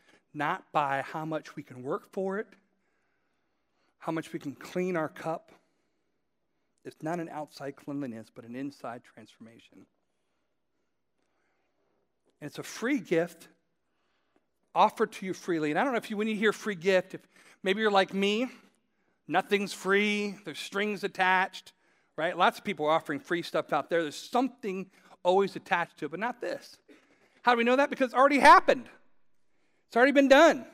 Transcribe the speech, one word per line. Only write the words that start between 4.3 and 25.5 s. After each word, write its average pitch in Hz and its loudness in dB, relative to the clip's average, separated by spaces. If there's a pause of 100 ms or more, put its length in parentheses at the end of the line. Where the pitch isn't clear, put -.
we 160 -10
can 139 -10
clean 180 -6
our 156 -4
cup. - -10 (1300)
It's - -18
not 165 -6
an 165 -12
outside 143 -14
cleanliness, 123 -10
but - -20
an 117 -16
inside 131 -12
transformation. 110 -20 (2500)
And 147 -12
it's - -14
a 139 -12
free 254 -4
gift 170 -4 (1300)
offered 208 2
to - -14
you 180 -6
freely. 156 -4
And 156 -2
I 240 0
don't 269 -2
know 226 -2
if - -8
you, 208 -6
when 214 -2
you 214 -2
hear 202 2
free 208 -8
gift, 185 0
if 147 -16 (400)
maybe 190 -2
you're 220 2
like 190 2
me, 208 0 (760)
nothing's 190 -2
free, 208 -2
there's - -14
strings 202 -6
attached, 185 -2 (460)
right? 170 -4
Lots 220 2
of - -18
people 151 -4
are 151 2
offering 156 -2
free 175 -4
stuff - -4
out 147 -2
there. 170 0
There's 147 -6
something 220 -4 (320)
always 185 2